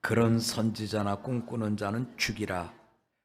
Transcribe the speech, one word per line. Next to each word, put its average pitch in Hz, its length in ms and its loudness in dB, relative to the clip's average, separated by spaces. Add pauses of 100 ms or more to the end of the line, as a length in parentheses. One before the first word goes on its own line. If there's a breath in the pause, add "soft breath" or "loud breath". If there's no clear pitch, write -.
그런 117 400 4
선지자나 107 800 0
꿈꾸는 117 560 -2
자는 107 400 -2
죽이라. 95 580 -2 (500)